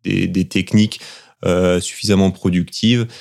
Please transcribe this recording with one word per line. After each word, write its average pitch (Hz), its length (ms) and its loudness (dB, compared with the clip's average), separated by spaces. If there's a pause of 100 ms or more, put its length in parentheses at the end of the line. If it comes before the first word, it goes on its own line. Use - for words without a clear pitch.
des, 95 240 -2
des 92 220 -2
techniques, 104 520 0 (440)
euh, 90 340 2
suffisamment 98 540 0
productives. 98 760 0 (140)